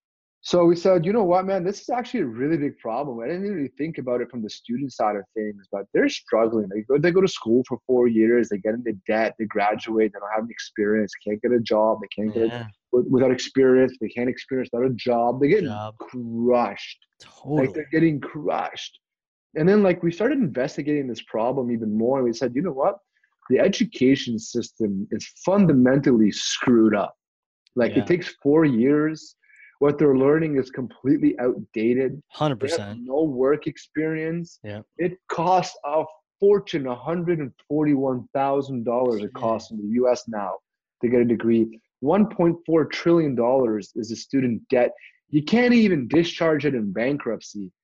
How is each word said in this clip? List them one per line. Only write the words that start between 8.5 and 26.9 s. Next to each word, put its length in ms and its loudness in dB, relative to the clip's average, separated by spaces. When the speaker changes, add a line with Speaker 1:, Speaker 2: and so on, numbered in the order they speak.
Speaker 1:
get 160 -2
into 180 -6
debt, 300 0
they 80 -4
graduate, 680 0
they 60 -14
don't 140 -10
have 120 -2
any 60 -12
experience, 640 -2
can't 260 -6
get 100 0
a 80 4
job, 420 2
they 140 -14
can't 180 -4
get 100 0
a 40 2
Speaker 2:
Yeah. 200 -6
Speaker 1:
with-, 140 2
without 240 4
experience, 680 4
they 80 -6
can't 220 -4
experience 420 -8
without 180 0
a 40 -2
job. 480 0
They 80 4
get 160 2
Speaker 2:
Job. 320 -8
Speaker 1:
crushed. 1080 -2
Speaker 2:
Totally. 460 -2
Speaker 1:
Like, 100 -4
they're 160 -8
getting 300 2
crushed. 800 -6
And 100 2
then, 160 6
like, 180 2
we 120 0
started 240 0
investigating 680 -2
this 160 -10
problem 480 -2
even 260 -2
more, 220 0
and 60 0
we 60 2
said, 240 -4
"You 60 -2
know 100 -4
what? 280 -2
The 100 4
education 800 2
system 720 -4
is 140 -8
fundamentally 880 4
screwed 640 2